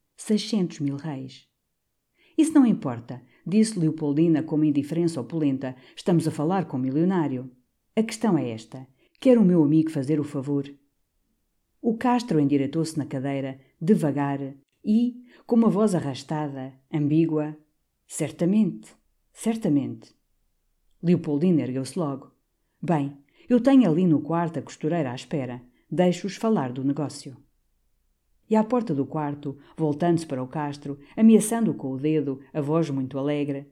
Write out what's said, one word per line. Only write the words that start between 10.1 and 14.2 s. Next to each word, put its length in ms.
o 60
favor?" 440
O 160
Castro 440
endireitou-se 580
na 80
cadeira, 540
devagar, 600